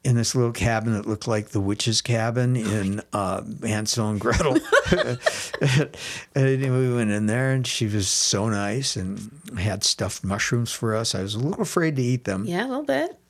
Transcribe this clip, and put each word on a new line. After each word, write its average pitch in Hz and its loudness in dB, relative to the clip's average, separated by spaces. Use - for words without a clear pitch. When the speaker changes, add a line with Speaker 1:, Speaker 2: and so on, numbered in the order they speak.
Speaker 1:
in 127 4
this 113 0
little 120 4
cabin 113 0
that 104 -2
looked 107 -4
like 107 0
the 101 0
witch's 104 0
cabin 120 0
in, 104 0
uh, 95 -2
Hansel 107 0
and 104 0
Gretel. 123 2
<laughs> 131 0
And 135 4
we 127 2
went 113 2
in 104 2
there, 127 2
and 131 2
she - -2
was 104 0
so 104 2
nice 104 -2
and 101 -6
had 98 -2
stuffed - -2
mushrooms 110 0
for 113 0
us. 110 -2
I 95 -2
was 101 -4
a 110 -4
little 156 -2
afraid 160 0
to 131 0
eat 123 0
them. 98 -2
Speaker 2:
Yeah, 180 -2
a - -6
little 269 -4
bit. 285 -2